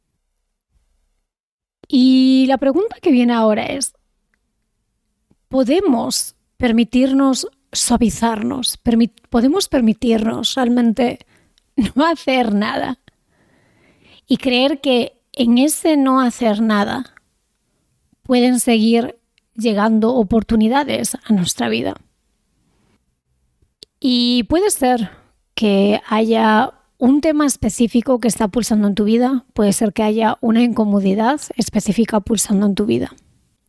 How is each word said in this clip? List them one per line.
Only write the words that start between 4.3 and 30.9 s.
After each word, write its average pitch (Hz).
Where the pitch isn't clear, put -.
¿podemos 262
permitirnos 254
suavizarnos? 233
Permi-, 233
¿podemos 269
permitirnos 226
realmente 247
no 285
hacer 262
nada? 226
Y 254
creer 269
que 247
en 240
ese 311
no 262
hacer 226
nada 214
pueden 247
seguir 233
llegando 220
oportunidades 226
a -
nuestra 202
vida. 113
Y 247
puede 359
ser 247
que 202
haya 220
un 269
tema 302
específico 240
que 233
está 220
pulsando 214
en 202
tu 220
vida, 247
puede 208
ser 208
que 220
haya 214
una 226
incomodidad 214